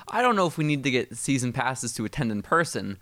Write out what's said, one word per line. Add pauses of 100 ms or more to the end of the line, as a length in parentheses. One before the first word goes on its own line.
I
don't
know
if
we
need
to
get
season
passes
to
attend
in
person,